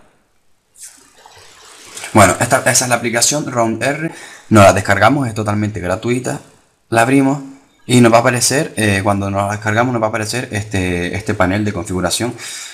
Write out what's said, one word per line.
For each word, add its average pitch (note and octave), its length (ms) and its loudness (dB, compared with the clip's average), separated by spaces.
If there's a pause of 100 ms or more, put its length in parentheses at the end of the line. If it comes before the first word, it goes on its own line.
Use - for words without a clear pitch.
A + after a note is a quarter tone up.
(2000)
Bueno, F#2 280 6
esta, C3 260 0
esa B2+ 200 2
es B2 40 -4
la A#2+ 60 0
aplicación A#2+ 560 -2
Round A2+ 320 -2
R. D3 280 -4 (380)
Nos G#2 140 8
la F2+ 100 8
descargamos, G#2 540 2
es G#2+ 80 -8
totalmente G#2 440 -4
gratuita. A#2+ 600 -4 (500)
La A#2 140 2
abrimos C3+ 400 2 (420)
y B2 160 4
nos A#2 100 6
va A2+ 60 8
a A#2+ 40 4
aparecer, B2+ 540 0
eh, G2+ 280 0
cuando G2+ 260 0
nos G2 160 -2
la G2+ 60 -4
descargamos A2 420 0
nos A2+ 80 -2
va A2 60 2
a - 20 -4
aparecer A2 420 -6
este, F2+ 640 -4
este G2+ 200 -6
panel G2 280 0
de G#2 80 -4
configuración. F#2 600 -4 (400)